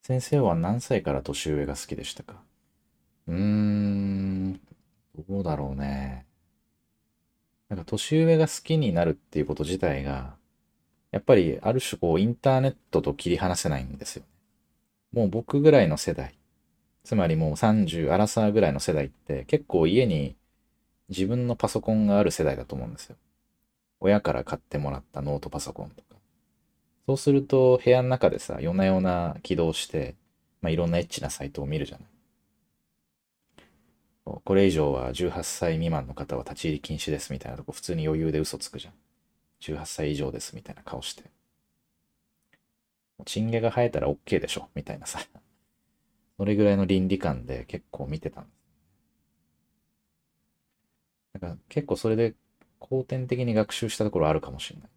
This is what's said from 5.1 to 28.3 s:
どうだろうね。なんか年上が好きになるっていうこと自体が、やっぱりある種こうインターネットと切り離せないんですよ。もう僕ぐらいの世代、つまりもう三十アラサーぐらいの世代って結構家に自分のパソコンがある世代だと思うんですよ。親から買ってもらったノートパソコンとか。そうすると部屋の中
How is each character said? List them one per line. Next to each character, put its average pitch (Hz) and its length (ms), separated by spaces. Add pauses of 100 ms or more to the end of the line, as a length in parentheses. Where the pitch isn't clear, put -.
ど 98 100
う 95 60
だ 80 100
ろ 69 220
う 69 40
ね。 67 460 (1400)
な 104 80
ん - 20
か 85 60
年 - 320
上 160 200
が 156 120
好 - 60 (100)
き 160 120
に 127 160
な 85 120
る 82 60
っ - 40
て - 240
い 73 40
う 69 40
こ 76 80
と 78 80
自 87 160
体 71 240
が、 67 320 (760)
や 101 80
っ - 20
ぱ 131 140
り 85 260
あ 110 100
る 127 80
種 - 160
こ 85 180
う 80 40
イ 101 80
ン 120 80
タ 131 240
ー - 20
ネ 135 100
ッ - 60 (140)
ト - 120
と 143 120
切 - 160
り 87 60
離 90 180
せ - 140
な 71 100
い 65 60
ん 67 140
で - 60
す - 120
よ。 71 80 (880)
も 117 140
う - 20
僕 113 320
ぐ 151 100
ら 139 100
い 95 60
の 76 100
世 - 160
代、 67 220 (720)
つ - 100
ま 98 140
り 80 80
も 80 160
う 76 40
三 107 300
十 80 240
ア 87 60
ラ 104 100
サ 107 200
ー 104 60
ぐ 107 100
ら 82 80
い - 20
の 69 80
世 85 140
代 73 100
っ 67 60
て 67 340
結 147 240
構 82 180
家 117 200
に 76 280 (760)
自 92 160
分 123 220
の 120 80
パ 107 140
ソ 110 120
コ 110 120
ン 107 160
が 101 100
あ 104 60
る 85 80
世 - 100
代 71 140
だ 62 80
と - 100
思 64 120
う - 20
ん 57 60
で - 40
す - 80
よ。 - 100 (840)
親 101 200
か - 120
ら 64 100
買 - 160
っ - 20
て - 160
も 71 140
ら 67 80
っ - 140
た 69 100
ノ 71 140
ー - 20
ト - 120
パ 73 100
ソ - 120
コ - 120
ン - 60
と - 120
か。 - 80 (960)
そ 135 80
う - 20
す 143 160
る 139 100
と 131 400
部 123 80
屋 127 120
の 127 60
中 127 220